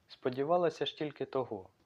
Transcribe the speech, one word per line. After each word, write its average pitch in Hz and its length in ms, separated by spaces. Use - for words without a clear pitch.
Сподівалася 156 800
ж - 120
тільки 143 280
того, 117 440